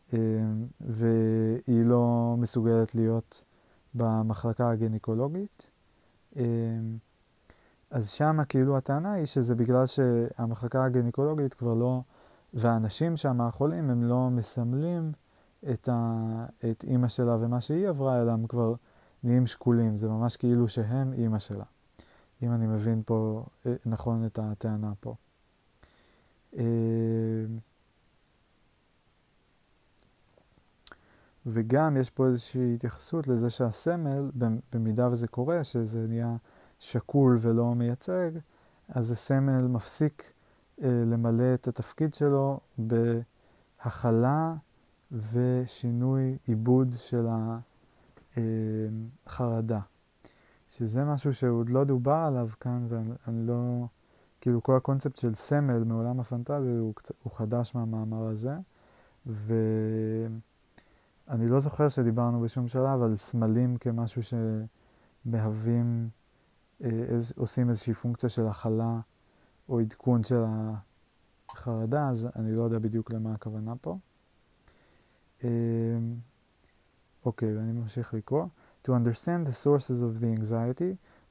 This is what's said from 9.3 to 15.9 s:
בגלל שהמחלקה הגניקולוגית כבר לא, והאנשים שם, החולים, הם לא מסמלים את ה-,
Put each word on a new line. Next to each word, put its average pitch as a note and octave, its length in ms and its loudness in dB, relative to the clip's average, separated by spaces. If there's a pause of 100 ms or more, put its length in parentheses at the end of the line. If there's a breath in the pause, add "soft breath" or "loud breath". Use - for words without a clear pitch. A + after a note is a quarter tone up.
בגלל B2 300 4
שהמחלקה A#2+ 1000 0
הגניקולוגית C3 680 0
כבר A#2 200 -2
לא, B2 280 2 (520 soft breath)
והאנשים A#2 640 0
שם, B2+ 240 0
החולים, C#3+ 480 0
הם A#2+ 140 2
לא B2 260 2
מסמלים C3+ 840 -2 (600 soft breath)
את - 160 -4
ה-, A2+ 560 -2 (260)